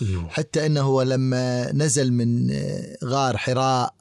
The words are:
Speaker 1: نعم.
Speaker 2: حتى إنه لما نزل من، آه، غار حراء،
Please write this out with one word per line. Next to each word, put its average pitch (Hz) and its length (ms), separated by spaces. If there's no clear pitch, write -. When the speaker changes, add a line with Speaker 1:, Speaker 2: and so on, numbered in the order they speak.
Speaker 1:
نعم. 92 280
Speaker 2:
حتى 156 360
إنه 139 380
لما 127 680
نزل 139 420
من، 120 380
آه، - 540
غار 127 320
حراء، 127 640